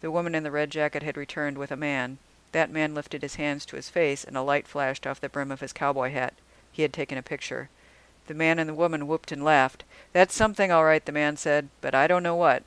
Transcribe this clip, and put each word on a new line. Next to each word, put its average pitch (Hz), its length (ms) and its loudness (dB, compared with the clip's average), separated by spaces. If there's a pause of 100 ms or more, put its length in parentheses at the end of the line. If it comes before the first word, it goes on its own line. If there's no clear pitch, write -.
The 160 100 -6
woman 170 240 -2
in 160 80 -2
the 151 80 -6
red 147 200 -2
jacket 151 320 -2
had 151 140 -6
returned 143 420 -6
with 139 120 -8
a 139 60 -6
man. 135 420 -4 (340)
That 160 180 2
man 156 240 -2
lifted 147 280 -8
his 143 140 -10
hands 147 300 -4
to - 100 -12
his - 140 -12
face, 147 340 0
and - 120 -10
a 131 60 -2
light 143 240 0
flashed 139 400 -4
off 135 140 -8
the 139 80 -8
brim 139 220 -6
of 135 100 -10
his 135 120 -10
cowboy 135 400 -2
hat. 127 220 -4 (380)
He 156 100 -2
had 143 100 0
taken 139 260 -6
a 127 40 -10
picture. 135 460 -8 (580)
The 160 80 -12
man 160 240 2
and 160 100 -2
the 156 60 -8
woman 156 320 0
whooped 160 260 -4
and 143 120 -8
laughed. 143 400 4 (280)
"That's 180 220 6
something, 208 360 2
all 165 140 6
right," 156 200 4
the 156 80 -6
man 147 240 0
said, 147 320 0 (120)
"but 135 140 -4
I 139 120 6
don't 180 160 4
know 170 140 0
what." 156 300 4